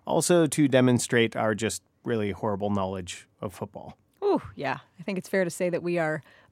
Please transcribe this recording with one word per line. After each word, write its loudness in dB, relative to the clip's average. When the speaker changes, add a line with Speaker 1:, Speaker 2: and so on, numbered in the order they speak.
Speaker 1:
Also 4
to 2
demonstrate 4
our 0
just -4
really -2
horrible -4
knowledge -4
of -8
football. -14
Speaker 2:
Ooh, 0
yeah. -6
I -18
think -6
it's -8
fair 0
to -2
say -2
that -2
we -2
are -2